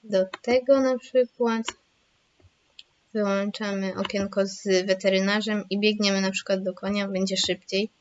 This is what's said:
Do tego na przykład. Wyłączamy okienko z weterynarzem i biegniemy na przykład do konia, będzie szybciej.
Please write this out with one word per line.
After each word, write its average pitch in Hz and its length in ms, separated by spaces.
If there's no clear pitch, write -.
Do 196 220
tego 254 400
na 262 160
przykład. 240 680
Wyłączamy 202 840
okienko 196 500
z - 180
weterynarzem 196 840
i 196 100
biegniemy 208 420
na 190 100
przykład 190 320
do 185 100
konia, 196 340
będzie 190 300
szybciej. 196 520